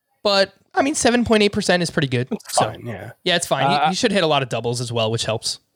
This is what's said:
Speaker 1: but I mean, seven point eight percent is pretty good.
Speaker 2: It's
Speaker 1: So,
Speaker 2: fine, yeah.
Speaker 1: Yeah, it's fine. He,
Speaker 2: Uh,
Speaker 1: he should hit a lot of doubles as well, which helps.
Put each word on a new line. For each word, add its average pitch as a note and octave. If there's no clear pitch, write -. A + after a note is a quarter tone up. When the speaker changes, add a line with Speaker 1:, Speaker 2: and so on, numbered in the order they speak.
Speaker 1:
but G3
I F#4
mean, C4+
seven A#3+
point G#3+
eight G#3
percent F3+
is E3+
pretty D#3
good. B2
Speaker 2:
It's -
Speaker 1:
So, B2
Speaker 2:
fine, A2+
yeah. G#2+
Speaker 1:
Yeah, F3
it's F3
fine. C#3
He, C#3+
Speaker 2:
Uh, D3
Speaker 1:
he F#3
should G#3+
hit G3
a D#3+
lot C#3+
of A#2+
doubles A#2+
as A#2+
well, A2+
which A2+
helps. -